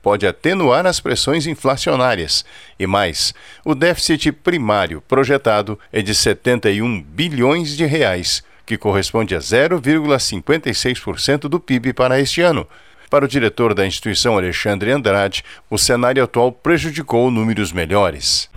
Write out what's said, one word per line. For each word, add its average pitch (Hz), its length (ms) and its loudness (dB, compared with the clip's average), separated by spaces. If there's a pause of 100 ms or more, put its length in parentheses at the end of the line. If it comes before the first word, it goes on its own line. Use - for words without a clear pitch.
pode 101 240 0
atenuar 165 640 2
as 175 120 0
pressões 143 460 -2
inflacionárias. 131 960 -2 (360)
E 95 80 -2
mais, 95 480 -2 (280)
o 156 120 0
déficit 156 560 0
primário 104 760 -2
projetado 117 680 0 (140)
é 110 100 -2
de 101 140 -4
setenta 117 560 0
e 101 100 -2
um 113 180 -2
bilhões 143 760 -2
de 165 80 0
reais, 113 580 -2 (220)
que 113 140 -4
corresponde 98 560 0
a 80 40 -2
zero 131 400 2
vírgula 147 380 2
cinquenta 135 540 -2
e - 20 -4
seis 127 260 -4
por - 200 -8
cento 143 280 -2
do 165 120 -2
pib 127 340 -2
para 127 260 2
este 139 220 0
ano. 156 260 2 (400)
Para 139 180 2
o - 20 -2
diretor 117 480 2
da 98 100 2
instituição, 104 520 0
Alexandre 95 520 -2
Andrade, 101 540 0 (260)
o 110 80 -2
cenário 127 460 2
atual 120 280 2
prejudicou 143 800 0
números 110 420 0
melhores. 85 840 0